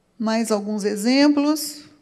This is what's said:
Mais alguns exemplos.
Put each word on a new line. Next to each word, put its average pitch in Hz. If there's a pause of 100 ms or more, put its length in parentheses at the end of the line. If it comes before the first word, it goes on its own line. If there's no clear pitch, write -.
(160)
Mais 220
alguns 208
exemplos. 285 (180)